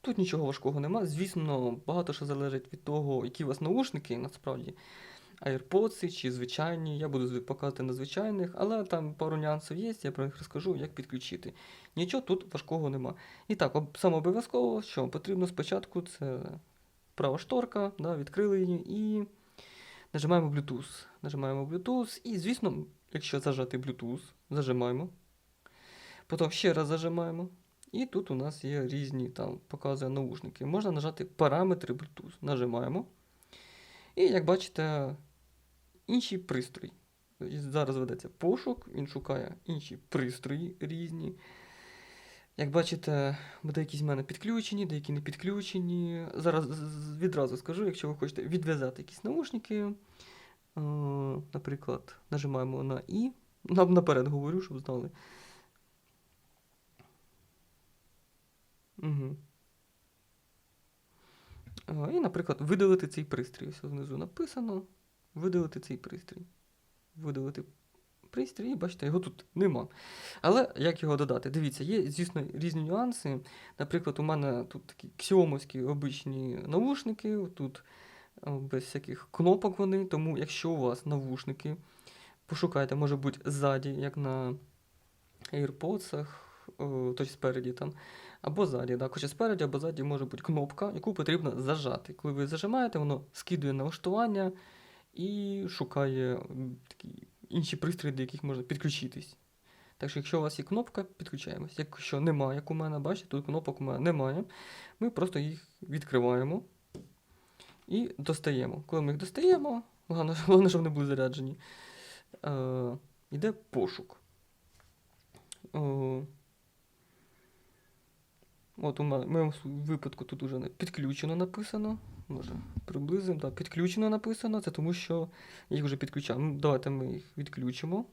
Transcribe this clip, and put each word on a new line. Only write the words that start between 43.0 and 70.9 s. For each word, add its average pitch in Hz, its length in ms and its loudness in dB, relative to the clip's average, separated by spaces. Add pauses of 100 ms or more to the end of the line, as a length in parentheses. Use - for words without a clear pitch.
деякі 151 340 -2
з 147 60 0
мене 143 200 2
підключені, 208 640 -2
деякі 147 260 -4
не 143 80 0
підключені. 175 1120 -2
Зараз 160 300 4
з-, 139 100 -2
з-, 151 440 -8
відразу 143 380 2
скажу, 170 280 -4
якщо 185 240 -2
ви 151 80 -2
хочете - 260 -4
відв'язати 151 600 0
якісь - 220 -18
наушники, 247 560 -2
е, 208 140 -2 (1600)
наприклад, 135 640 -4 (140)
нажимаємо 135 520 0
на 135 240 -2
І. 233 260 0 (320)
На-, 180 200 10
наперед 170 440 8
говорю, 147 320 0
щоб 147 180 -6
знали. 127 320 -4 (3750)
Мгм. 143 400 -2 (2500)
Е, 156 240 -2
і, 349 80 2
наприклад, 180 400 0
видалити 185 480 6
цей 156 160 -4
пристрій. - 440 -6
Ось 147 140 -14
внизу 143 360 -6
написано. 202 640 -4 (520)
Видалити 170 460 0
цей - 160 -8
пристрій. - 460 -12 (720)
Видалити 143 460 -4 (680)
пристрій, 247 400 -4
і 277 40 -2
бачите, 175 320 -4
його 151 140 2
тут - 240 -10 (100)
нема. 165 340 2 (540)
Але 214 340 6
як 156 260 2